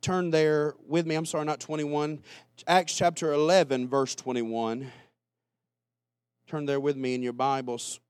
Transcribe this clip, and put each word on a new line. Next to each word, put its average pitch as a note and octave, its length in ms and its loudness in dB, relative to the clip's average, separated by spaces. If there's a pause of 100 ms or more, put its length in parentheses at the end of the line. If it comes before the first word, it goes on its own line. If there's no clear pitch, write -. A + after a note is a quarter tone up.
turn F3+ 300 0
there D3+ 440 4 (100)
with E3 200 0
me? D#3+ 100 -2
I'm D#3+ 100 -2
sorry, D3+ 200 -4
not D3+ 160 -4
twenty-one. D3+ 580 -2 (480)
Acts F3 260 4
chapter E3+ 380 0
eleven, D3 560 4
verse C3 280 0
twenty-one. A#2 760 -4 (1600)
Turn D3+ 180 -6
there C#3 160 0
with C#3+ 160 0
me B2+ 180 -2
in B2+ 80 -2
your B2 80 -2
Bibles B2+ 800 -4